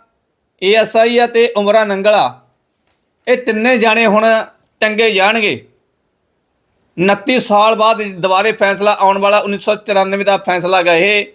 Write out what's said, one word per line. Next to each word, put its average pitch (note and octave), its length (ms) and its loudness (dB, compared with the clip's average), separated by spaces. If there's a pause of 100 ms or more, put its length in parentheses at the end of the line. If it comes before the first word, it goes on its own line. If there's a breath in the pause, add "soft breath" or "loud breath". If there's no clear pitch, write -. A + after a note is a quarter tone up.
(640)
ਏ G3 120 0
ਐਸ A3 220 0
ਆਈ A#3 220 2
ਆ A#3+ 80 2
ਤੇ A#3 300 0
ਉਮਰਾ G#3 280 2
ਨੰਗਲ G3+ 300 0
ਆ, C3+ 260 -2 (880)
ਇਹ B3+ 80 2
ਤਿੰਨੇ A#3+ 420 0
ਜਾਣੇ A3+ 280 2
ਹੁਣ A3 400 2 (340)
ਟੰਗੇ A3 300 0
ਜਾਣਗੇ। G3 580 -2 (1300)
ਉਨੱਤੀ G3+ 420 0
ਸਾਲ G#3+ 340 2
ਬਾਅਦ G#3+ 280 0
ਦੁਬਾਰੇ F#3+ 500 -2
ਫੈਸਲਾ G3+ 480 -2
ਆਉਣ G3 180 2
ਵਾਲਾ, G3+ 200 2
ਉੱਨੀ G3+ 200 -4
ਸੌ G#3+ 160 -2
ਚੁਰਾਨਵੇਂ G3 500 -2
ਦਾ G3 120 2
ਫੈਸਲਾ F3+ 460 -2
ਗਾ F3 120 2
ਇਹ। G3+ 400 0